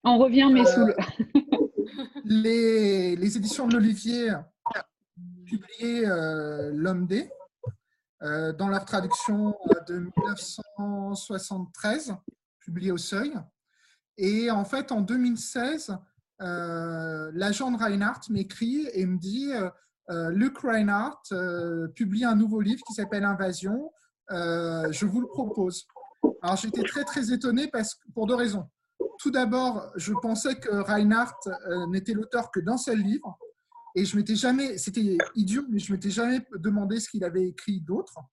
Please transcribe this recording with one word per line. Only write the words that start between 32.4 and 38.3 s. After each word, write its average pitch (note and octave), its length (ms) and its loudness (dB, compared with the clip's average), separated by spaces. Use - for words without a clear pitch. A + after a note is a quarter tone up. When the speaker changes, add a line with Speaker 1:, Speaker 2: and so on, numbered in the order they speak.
Speaker 2:
que - 100 -4
d'un G#3 160 -2
seul A#3+ 220 -2
livre. G3+ 400 -2
Et F#3+ 100 2
je G3+ 120 -2
m'étais G#3 180 2
jamais, B3+ 440 0
c'était G3 400 0
idiot, A3 360 0
mais G3+ 80 0
je G3+ 140 -4
m'étais F#3+ 180 -2
jamais A#3 340 0
demandé G3+ 420 0
ce G#3+ 100 -6
qu'il G3+ 160 -6
avait F#3 220 0
écrit F#3 340 -6
d'autre. F3 340 -6